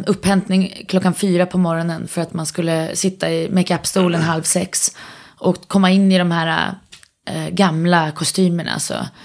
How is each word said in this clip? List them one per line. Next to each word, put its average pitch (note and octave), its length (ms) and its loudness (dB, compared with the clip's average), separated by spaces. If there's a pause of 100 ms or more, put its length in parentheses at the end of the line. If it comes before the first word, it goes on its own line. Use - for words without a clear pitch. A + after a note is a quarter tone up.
upphämtning F#3+ 840 0
klockan F#3 260 2
fyra F3+ 320 2
på F3+ 120 -2
morgonen E3 500 -2
för - 140 -4
att D#3+ 120 -8
man D#3+ 120 -6
skulle E3 500 -2
sitta F#3 340 -2
i E3 200 -2
makeupstolen F3+ 720 0
halv D#3+ 200 0
sex - 540 -2 (420)
och - 300 -2
komma F#3+ 220 4
in F#3+ 220 6
i F#3 60 4
de F3 120 2
här, E3 440 -2 (560)
eh, D#3+ 180 -6
gamla E3+ 600 2
kostymerna, E3+ 680 0
så - 160 -6 (300)